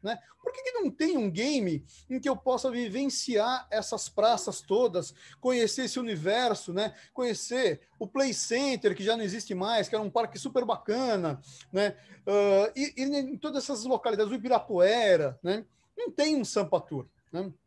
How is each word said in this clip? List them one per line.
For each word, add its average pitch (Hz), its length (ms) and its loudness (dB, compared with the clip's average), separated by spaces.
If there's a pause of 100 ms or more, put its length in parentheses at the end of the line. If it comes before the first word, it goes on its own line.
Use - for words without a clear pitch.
né? 214 180 -6 (220)
Por 494 100 -6
que 523 100 -12
que 523 100 -6
não 427 200 -2
tem 320 260 0
um 208 140 0
game 202 540 -2 (240)
em 254 100 -4
que - 80 -2
eu 269 80 2
possa 254 340 0
vivenciar 240 1000 0
essas 214 380 -4
praças 214 500 2
todas, 190 540 0 (260)
conhecer 254 460 0
esse - 120 -4
universo, 214 760 0
né? 208 200 -2 (200)
Conhecer 240 720 -2 (100)
o 220 80 -8
Play 269 280 0
Center, 247 600 0
que 196 80 -8
já 220 120 2
não 226 80 -4
existe 202 320 -6
mais, 202 320 0
que - 80 -4
era 214 80 0
um 202 60 -4
parque 226 280 -2
super 254 280 -2
bacana, 208 760 -2 (300)
né? 202 260 0 (300)
Ah, 202 480 4
e, 277 220 -2
e 254 60 0
em 277 340 -2
todas 277 260 -4
essas 233 220 -6
localidades, 220 460 0
o 262 40 -2
Ibirapuera, 202 1040 4
né? 202 240 -2 (320)
Não 480 140 -4
tem 311 240 2
um 254 80 2
Sampa 185 380 0
Tour, 135 260 -8 (240)
né? 180 200 -6 (160)